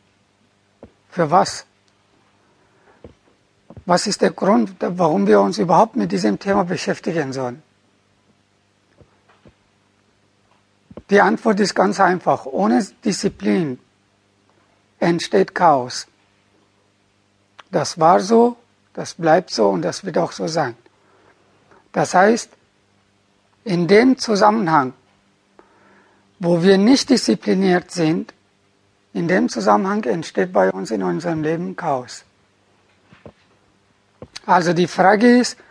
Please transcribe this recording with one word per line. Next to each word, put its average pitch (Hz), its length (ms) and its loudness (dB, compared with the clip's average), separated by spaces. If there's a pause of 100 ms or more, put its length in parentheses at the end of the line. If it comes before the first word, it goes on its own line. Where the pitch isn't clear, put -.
(1080)
Für 165 200 -4
was? - 360 0 (2250)
Was 180 220 0
ist 190 140 -6
der 185 100 2
Grund, 202 480 0
warum 185 480 -2
wir 208 140 6
uns 196 160 -2
überhaupt 190 400 2
mit 202 160 -4
diesem 196 260 -2
Thema 196 240 -2
beschäftigen 170 680 -6
sollen? 127 280 -8 (3500)
Die 202 100 4
Antwort 202 400 0
ist 196 160 -2
ganz 196 240 0
einfach. 175 460 0
Ohne 202 420 -2 (160)
Disziplin 190 760 -4 (1160)
entsteht 180 560 -2
Chaos. 139 540 0 (1600)
Das 170 300 -4
war 175 220 4
so, 233 340 2 (380)
das - 220 -12
bleibt 170 340 2
so 214 220 0
und 175 100 -2
das - 240 -6
wird 180 120 -6
auch 165 140 -2
so 180 160 -8
sein. 156 300 -4 (1120)
Das - 240 -2
heißt, 208 340 2 (1160)
in 175 220 -2
dem 240 300 4
Zusammenhang, 190 760 0 (1500)
wo 170 240 0
wir 190 160 6
nicht 254 320 4
diszipliniert 190 800 0
sind, 175 420 -2 (800)
in 175 140 -4
dem 202 200 0
Zusammenhang 208 580 0
entsteht 185 460 -4
bei 190 200 2
uns 190 180 -8
in 208 140 -4
unserem 170 400 -4
Leben 170 320 -6
Chaos. 135 500 -8 (2250)
Also 180 260 2
die 170 140 0
Frage 214 500 4
ist, - 180 -2 (160)